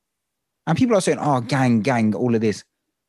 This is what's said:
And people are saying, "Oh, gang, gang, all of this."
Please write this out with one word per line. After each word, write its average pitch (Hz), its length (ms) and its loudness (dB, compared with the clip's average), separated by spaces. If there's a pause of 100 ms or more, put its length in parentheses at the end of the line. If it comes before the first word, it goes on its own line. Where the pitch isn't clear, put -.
(640)
And 160 100 0
people 233 220 2
are 185 40 2
saying, 160 200 -2
"Oh, 139 200 0
gang, 123 400 0
gang, 110 340 0
all 117 180 -2
of 110 80 0
this." 107 220 -2 (460)